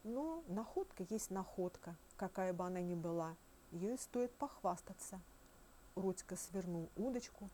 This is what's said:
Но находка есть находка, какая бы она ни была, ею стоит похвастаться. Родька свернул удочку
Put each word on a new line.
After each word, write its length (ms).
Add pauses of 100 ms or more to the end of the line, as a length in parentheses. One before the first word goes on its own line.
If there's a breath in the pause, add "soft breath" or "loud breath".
Но 440
находка 600
есть 220
находка, 640 (220)
какая 360
бы 120
она 160
ни 120
была, 420 (360)
ею 260
стоит 380
похвастаться. 840 (760)
Родька 400
свернул 600
удочку 580